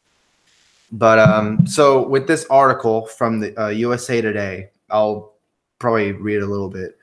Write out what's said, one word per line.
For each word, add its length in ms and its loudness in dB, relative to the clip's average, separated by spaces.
But, 280 4
um, 480 2
so 400 4
with 200 -2
this 220 -2
article 580 2
from 320 -4
the, 220 -8
uh, 80 -4
U 240 -2
S 160 -8
A 120 0
Today, 480 -6
I'll 440 -2
probably 340 0
read 280 -4
a 40 -6
little 240 -6
bit. 340 -14